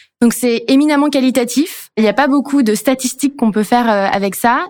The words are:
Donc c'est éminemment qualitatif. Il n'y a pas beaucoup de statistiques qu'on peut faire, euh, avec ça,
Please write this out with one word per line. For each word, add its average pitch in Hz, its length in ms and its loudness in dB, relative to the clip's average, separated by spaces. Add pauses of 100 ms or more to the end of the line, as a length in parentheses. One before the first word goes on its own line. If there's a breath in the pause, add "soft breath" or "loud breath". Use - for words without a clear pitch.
(220 loud breath)
Donc 233 100 4
c'est 233 360 -2
éminemment 285 400 2
qualitatif. 262 880 -2
Il 220 80 2
n'y 214 40 4
a 202 40 2
pas 269 160 0
beaucoup 277 340 0
de 214 140 2
statistiques 262 600 -4
qu'on 220 140 0
peut 214 140 -2
faire, 240 260 0
euh, 202 220 0
avec 196 240 -2
ça, 269 340 0